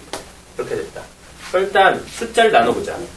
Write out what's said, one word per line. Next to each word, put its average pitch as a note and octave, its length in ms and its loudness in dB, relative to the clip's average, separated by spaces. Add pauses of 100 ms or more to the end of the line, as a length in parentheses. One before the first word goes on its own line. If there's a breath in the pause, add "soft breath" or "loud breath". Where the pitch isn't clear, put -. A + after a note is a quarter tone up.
(580)
이렇게 A#2+ 180 -6
됐다. G#2+ 260 -8 (500)
그럼 F#3+ 140 2
일단 G3 420 4
숫자를 A3+ 440 2
나눠보자. - 460 2 (200)